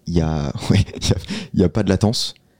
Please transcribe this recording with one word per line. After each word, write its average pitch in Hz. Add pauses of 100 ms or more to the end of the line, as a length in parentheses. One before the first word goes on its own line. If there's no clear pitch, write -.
Il 85
y 85
a, 78
<laughs> -
ouais, 104 (160)
il -
y -
a, - (400)
il -
y -
a -
pas 107
de 95
latence. - (240)